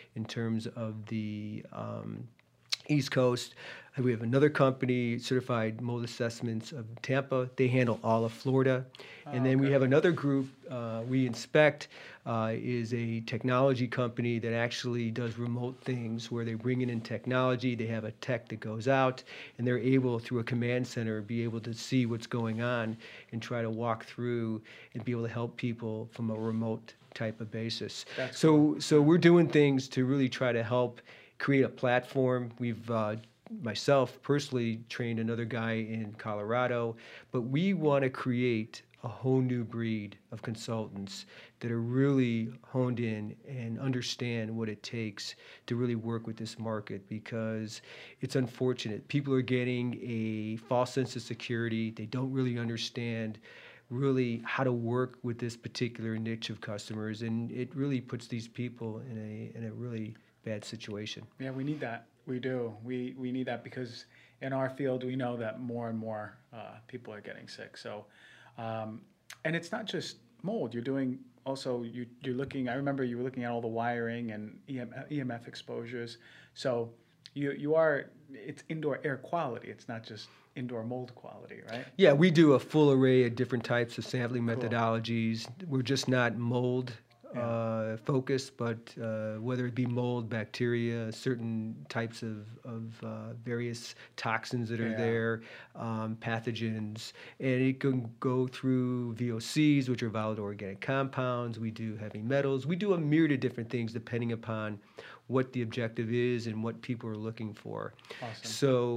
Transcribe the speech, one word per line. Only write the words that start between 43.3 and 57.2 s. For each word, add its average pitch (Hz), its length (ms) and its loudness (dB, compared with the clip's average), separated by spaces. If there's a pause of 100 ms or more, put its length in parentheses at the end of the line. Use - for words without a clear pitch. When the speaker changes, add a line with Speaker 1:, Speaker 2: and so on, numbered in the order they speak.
Speaker 1:
and 117 320 -6
understand 120 760 -2
what 113 140 -2
it 104 140 -8
takes 110 520 -6 (320)
to 123 80 -2
really 120 220 2
work 113 300 -2
with 113 100 -8
this 110 220 -8
market, 110 500 -6
because 110 720 -4 (400)
it's 135 160 -2
unfortunate. 127 720 0
People 143 240 0
are 131 100 6
getting 123 600 2
a 110 540 -2 (120)
false 123 240 2
sense 127 240 -2
of 117 60 -8
security. 113 680 -2
They 110 160 -8
don't 127 240 -4
really 131 280 0
understand 117 800 -4 (500)
really 127 560 2
how - 180 -2
to 127 100 4
work 120 500 0
with 120 160 -4
this 120 180 -6
particular 113 600 -4
niche 113 320 -4
of 110 100 -10
customers, 107 600 -8